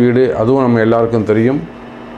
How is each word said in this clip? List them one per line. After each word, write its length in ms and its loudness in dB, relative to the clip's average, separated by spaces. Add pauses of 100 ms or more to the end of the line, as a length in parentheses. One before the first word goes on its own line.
வீடு, 180 2 (180)
அதுவும் 260 2
நம்ம 200 2
எல்லாருக்கும் 420 0
தெரியும். 320 0 (580)